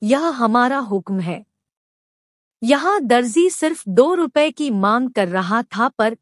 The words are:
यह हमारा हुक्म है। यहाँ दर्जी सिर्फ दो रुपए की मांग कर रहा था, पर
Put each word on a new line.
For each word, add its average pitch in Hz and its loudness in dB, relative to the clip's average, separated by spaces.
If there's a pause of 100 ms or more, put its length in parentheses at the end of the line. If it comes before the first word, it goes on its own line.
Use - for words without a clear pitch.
यह 240 2
हमारा 254 0
हुक्म 196 -4
है। 180 -6 (1160)
यहाँ 294 2
दर्जी 247 2
सिर्फ 320 -4
दो 240 4
रुपए 311 0
की 294 -4
मांग 220 0
कर 202 -2
रहा 185 -2
था, 233 -4
पर 226 -2